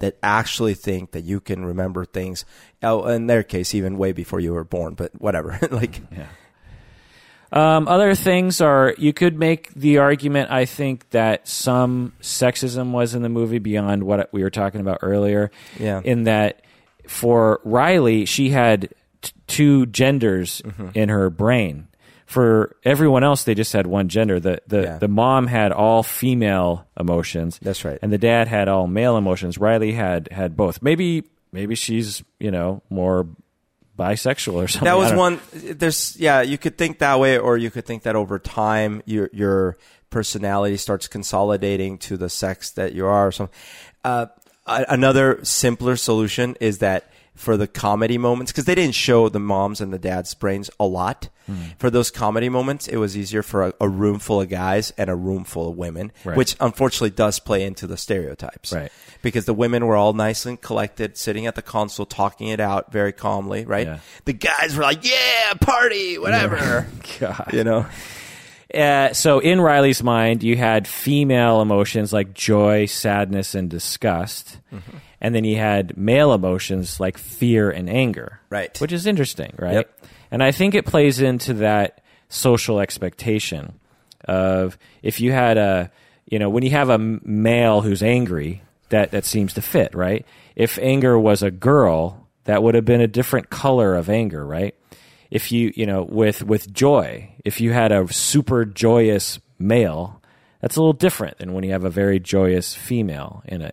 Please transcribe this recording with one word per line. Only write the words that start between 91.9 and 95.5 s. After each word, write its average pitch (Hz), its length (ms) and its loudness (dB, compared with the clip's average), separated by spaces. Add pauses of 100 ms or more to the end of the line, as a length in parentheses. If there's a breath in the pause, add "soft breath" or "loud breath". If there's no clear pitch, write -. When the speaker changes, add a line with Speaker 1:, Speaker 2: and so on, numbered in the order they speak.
Speaker 2:
that 104 180 2
would 113 120 6
have 117 100 4
been 120 160 4
a 117 60 4
different 120 440 -2
color 120 440 2
of 87 160 -2
anger, 101 340 -2
right? 80 300 -6 (560 soft breath)
If - 220 -4